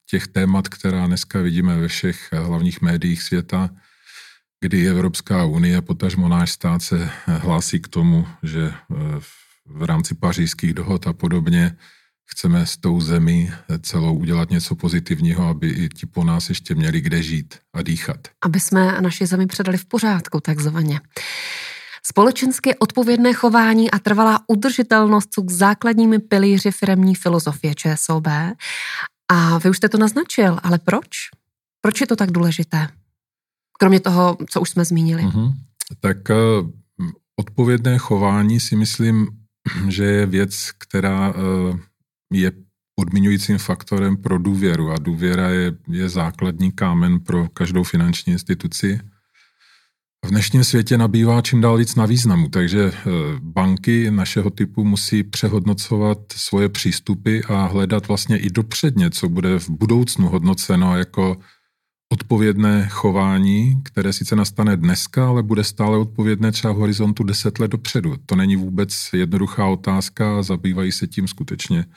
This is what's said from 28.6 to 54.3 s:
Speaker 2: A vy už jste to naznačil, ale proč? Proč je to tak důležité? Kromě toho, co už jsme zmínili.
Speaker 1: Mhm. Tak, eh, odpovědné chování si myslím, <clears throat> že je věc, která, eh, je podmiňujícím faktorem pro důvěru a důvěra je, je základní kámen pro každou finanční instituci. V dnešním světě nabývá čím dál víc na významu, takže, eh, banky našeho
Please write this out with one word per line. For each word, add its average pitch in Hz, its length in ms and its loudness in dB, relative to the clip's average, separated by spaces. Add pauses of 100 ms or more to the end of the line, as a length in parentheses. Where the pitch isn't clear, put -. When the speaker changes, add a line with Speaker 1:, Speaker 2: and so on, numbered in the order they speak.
Speaker 2:
A 170 300 2
vy 175 120 2
už 190 60 2
jste 214 120 2
to 214 100 0
naznačil, 214 640 2
ale 175 160 2
proč? 190 300 -2 (720)
Proč 208 200 0
je 277 60 0
to 226 100 0
tak 196 140 0
důležité? 165 580 0 (920)
Kromě 190 220 6
toho, 180 360 2 (140)
co - 100 -2
už 175 100 -2
jsme 175 140 0
zmínili. 165 380 0
Speaker 1:
Mhm. 110 300 0 (480)
Tak, 98 300 -2
eh, 110 40 6 (1040)
odpovědné 123 600 0
chování 104 640 2
si - 160 -2
myslím, 110 520 0 (300)
<clears throat> 95 300 -4
že 95 160 -2
je 101 220 2
věc, 98 520 -2
která, 98 580 -2
eh, 92 420 -2 (540)
je 92 200 2 (420)
podmiňujícím 98 640 2
faktorem 98 580 -2
pro 92 220 -2
důvěru 87 520 0
a 80 80 -4
důvěra 90 500 -2
je, 90 260 0 (140)
je 90 200 -4
základní 87 640 -2
kámen 87 480 2
pro 87 280 -2
každou 90 340 -2
finanční 87 500 0
instituci. 92 680 -2 (1300)
V 90 40 -4
dnešním 110 340 4
světě 120 340 2
nabývá 117 440 4
čím 120 180 2
dál 113 160 4
víc 117 180 2
na 110 120 4
významu, 107 420 4
takže, 92 460 2
eh, - 160 -6 (280)
banky 95 720 0
našeho 101 400 0